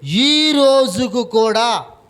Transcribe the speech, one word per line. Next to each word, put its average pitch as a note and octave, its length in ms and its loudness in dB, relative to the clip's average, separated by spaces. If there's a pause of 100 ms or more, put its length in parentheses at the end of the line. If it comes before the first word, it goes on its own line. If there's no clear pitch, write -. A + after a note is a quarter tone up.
ఈ D4 480 0
రోజుకు B3+ 720 0
కూడా A3 640 0 (240)